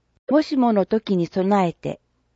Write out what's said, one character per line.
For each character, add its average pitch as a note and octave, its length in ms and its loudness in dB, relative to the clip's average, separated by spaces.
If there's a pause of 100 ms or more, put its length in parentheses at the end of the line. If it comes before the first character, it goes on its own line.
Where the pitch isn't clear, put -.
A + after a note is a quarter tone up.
(280)
も D4 140 2
し D4+ 160 -4
も A#3+ 160 2
の F#3+ 140 0
時 G#3+ 300 -2
に E3+ 100 0
備 F#3+ 420 0
え - 40 -8
て、 - 260 -12 (360)